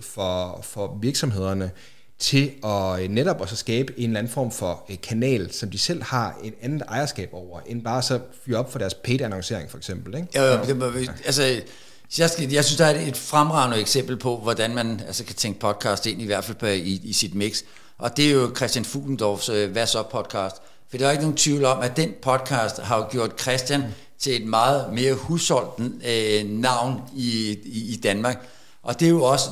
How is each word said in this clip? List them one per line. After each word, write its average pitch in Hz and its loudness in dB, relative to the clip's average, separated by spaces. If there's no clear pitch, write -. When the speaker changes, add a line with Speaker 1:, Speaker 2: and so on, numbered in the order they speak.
Speaker 1:
for, 90 -4
for 101 -8
virksomhederne 98 0
til 139 4
at, 95 0
øh, 92 -2
netop 135 2
også 92 -6
at - -6
skabe 123 0
en 120 0
eller 107 0
anden 117 -4
form 127 0
for, 87 -4
øh, 95 -8
kanal, 117 0
som 104 -6
de 101 -8
selv - -2
har 117 -2
en 110 -10
anden 139 -4
ejerskab 120 -4
over, 90 -14
end 117 -8
bare 120 0
så 123 0
fyre 120 0
op 131 -4
for 135 -8
deres 95 -2
paid 127 0
annoncering, 95 -6
for - -14
eksempel, 92 -10
ikke? 175 -8
Speaker 2:
Jo, 139 6
jo, 131 8
Speaker 1:
Ja. 117 2
Speaker 2:
det 131 0
må 127 0
vi, 123 -4
altså, 135 2
jeg 165 6
skal, 139 -2
jeg 143 4
synes, 147 2
der 165 8
er 151 4
et 127 -4
fremragende 147 4
eksempel 120 2
på, 120 -2
hvordan 110 0
man, 113 -2
altså, 95 -6
kan 104 -12
tænke 101 -4
podcast 104 0
ind, 110 -4
i 110 -6
hvert 98 0
fald 110 -8
på, 117 -4
i, 95 0
i 110 -8
sit 98 -2
mix. 104 -2
Og 120 -4
det 147 6
er 147 6
jo 123 4
Christian 117 0
Fuglendorfs, 117 -2
øh, 104 0
Hvad 113 0
så 110 0
podcast. 104 -4
For 123 -8
der 135 4
er 139 6
ikke 151 2
nogen 151 0
tvivl 143 4
om, 127 6
at 123 -2
den 156 0
podcast 127 0
har 113 0
jo 107 0
gjort 117 -2
Christian 131 0
til 123 -2
et 110 -6
meget 120 4
mere 127 4
husholdt, 127 0
øh, 107 2
navn 123 0
i, 110 -2
i, 113 -6
i 104 -8
Danmark. 110 0
Og 120 -2
det 165 6
er 165 8
jo 165 6
også, 135 6